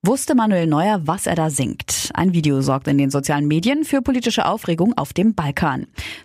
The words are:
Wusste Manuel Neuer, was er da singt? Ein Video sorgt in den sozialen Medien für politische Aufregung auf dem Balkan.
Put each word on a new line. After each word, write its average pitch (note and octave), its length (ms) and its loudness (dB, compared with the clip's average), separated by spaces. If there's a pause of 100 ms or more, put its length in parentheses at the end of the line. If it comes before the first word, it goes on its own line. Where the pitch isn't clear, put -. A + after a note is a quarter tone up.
Wusste C4+ 300 0
Manuel G3+ 320 2
Neuer, D#3+ 400 2
was F3+ 200 -4
er E3+ 80 0
da D#3+ 140 0
singt? - 640 -4
Ein F#3 200 2
Video D3+ 260 2
sorgt C3+ 300 0
in C#3+ 80 2
den C#3 120 2
sozialen C#3+ 380 0
Medien A3+ 380 0
für C#4 160 0
politische B3 440 0
Aufregung F3+ 520 0
auf - 160 -4
dem G#3 200 2
Balkan. C#3+ 540 -2 (380)